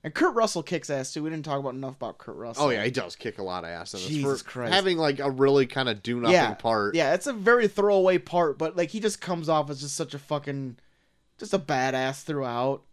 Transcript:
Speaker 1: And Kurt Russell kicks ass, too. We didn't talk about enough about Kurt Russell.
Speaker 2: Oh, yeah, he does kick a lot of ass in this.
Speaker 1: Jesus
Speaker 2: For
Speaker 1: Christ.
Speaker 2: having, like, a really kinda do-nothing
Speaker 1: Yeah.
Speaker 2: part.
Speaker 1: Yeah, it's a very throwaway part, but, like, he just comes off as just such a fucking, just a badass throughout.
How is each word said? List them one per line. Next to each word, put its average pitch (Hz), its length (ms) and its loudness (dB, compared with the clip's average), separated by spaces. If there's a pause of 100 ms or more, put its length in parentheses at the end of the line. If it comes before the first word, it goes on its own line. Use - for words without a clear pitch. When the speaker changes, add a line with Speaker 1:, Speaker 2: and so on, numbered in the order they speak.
Speaker 1:
And 156 100 -8
Kurt 311 200 2
Russell 214 280 0
kicks 160 280 -6
ass, 131 220 -4
too. 151 100 -6
We 156 80 -4
didn't 156 140 -8
talk 143 140 -2
about 135 160 -4
enough 135 220 -10
about 113 220 -10
Kurt - 180 -14
Russell. 117 280 -2
Speaker 2:
Oh, 139 60 4
yeah, 107 140 0
he 123 60 2
does 117 260 -6
kick - 220 -8
a 101 40 -6
lot 90 220 -4
of 82 60 -8
ass 85 240 -10
in 95 60 -8
this. 92 80 -6
Speaker 1:
Jesus 139 340 -2
Speaker 2:
For - 60 -16
Speaker 1:
Christ. 123 260 -4
Speaker 2:
having, 185 240 2
like, 143 220 0
a 139 100 0
really 135 360 6
kinda 127 280 -2
do-nothing 120 380 0
Speaker 1:
Yeah. 135 220 4
Speaker 2:
part. 107 400 0
Speaker 1:
Yeah, 156 200 4
it's 185 120 -2
a 277 60 -2
very 226 360 4
throwaway 190 500 4
part, 165 400 0
but, 160 180 -2
like, 175 140 0
he 214 100 -4
just 208 200 -2
comes 170 280 -4
off 151 220 2
as 139 100 -8
just 143 160 -8
such 156 180 -6
a 143 40 -10
fucking, 139 580 -6 (600)
just 214 160 -4
a 190 40 2
badass 131 640 0
throughout. 135 600 -2 (100)